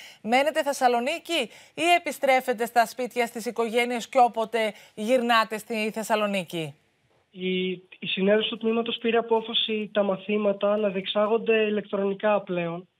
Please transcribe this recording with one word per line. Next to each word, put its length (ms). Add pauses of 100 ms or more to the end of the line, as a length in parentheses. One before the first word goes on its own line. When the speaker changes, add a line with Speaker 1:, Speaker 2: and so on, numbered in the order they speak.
(220)
Speaker 1:
μένετε 400
Θεσσαλονίκη 800 (340)
ή 80 (160)
επιστρέφετε 680
στα 200
σπίτια 400
στις 200
οικογένειες 600
και 100
όποτε 540 (220)
γυρνάτε 640
στη 360
Θεσσαλονίκη; 800 (560)
Speaker 2:
Η, 400 (280)
η 80
συνέλευση 440
του 80
τμήματος 400
πήρε 200
απόφαση 760
τα 80
μαθήματα 760
να 120
διεξάγονται 680
ηλεκτρονικά 840
πλέον, 480 (120)